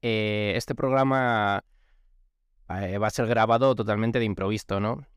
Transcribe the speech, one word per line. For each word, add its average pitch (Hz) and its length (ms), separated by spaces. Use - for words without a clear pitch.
eh, 107 480
este 120 200
programa, 127 880
eh, 98 300
va 107 80
a - 20
ser 117 160
grabado 117 480
totalmente 110 460
de 117 60
improviso, 98 540
¿no? 120 380